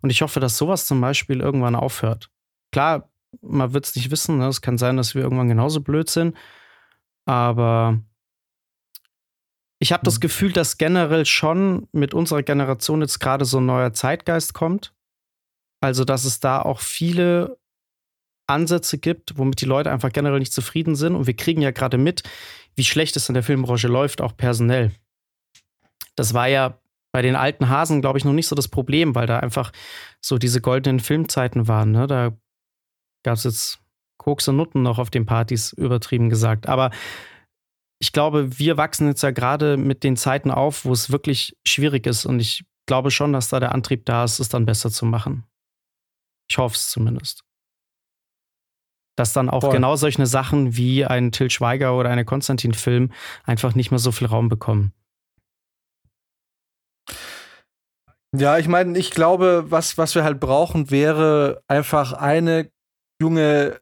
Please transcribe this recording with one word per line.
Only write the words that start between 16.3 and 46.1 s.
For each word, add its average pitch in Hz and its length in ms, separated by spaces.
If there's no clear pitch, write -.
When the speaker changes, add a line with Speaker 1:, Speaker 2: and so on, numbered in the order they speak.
Speaker 1:
da 135 200
auch - 200
viele 175 800
Ansätze 165 500
gibt, 160 400
womit 135 240
die 135 40
Leute 139 240
einfach 131 220
generell 143 280
nicht 131 120
zufrieden 160 420
sind. 160 200
Und 147 120
wir 120 100
kriegen 160 260
ja 139 80
gerade 127 260
mit, 143 260
wie 135 100
schlecht 151 320
es 135 140
in 123 40
der 123 100
Filmbranche 123 440
läuft, 135 320
auch 131 160
personell. 120 560
Das 113 180
war 120 140
ja 135 300
bei 127 80
den 127 140
alten 135 320
Hasen, 151 320
glaub 135 160
ich, 135 80
noch 143 80
nicht 160 160
so 139 80
das 135 120
Problem, 139 460
weil 117 120
da 117 120
einfach 120 320
so - 180
diese 120 240
goldenen 131 360
Filmzeiten 127 720
waren, 107 240
ne? 117 140
Da 123 260
gab's 117 220
jetzt - 360
Koks 143 320
und 135 80
Nutten 151 260
noch 120 160
auf 117 120
den 117 160
Partys, 113 480
übertrieben 120 560
gesagt. 110 380
Aber 131 220
ich - 120
glaube, 147 460
wir 147 200
wachsen 151 300
jetzt 139 140
ja 143 80
gerade 143 460
mit 135 280
den 131 120
Zeiten 135 340
auf, 135 360
wo 127 60
es 123 200
wirklich 143 420
schwierig 139 400
ist. 120 180
Und 127 160
ich - 240
glaube 131 240
schon, 147 240
dass 127 140
da 131 120
der 127 120
Antrieb 131 340
da 120 180
ist, 110 160
es 120 80
dann 117 160
besser 110 260
zu - 140
machen. 117 400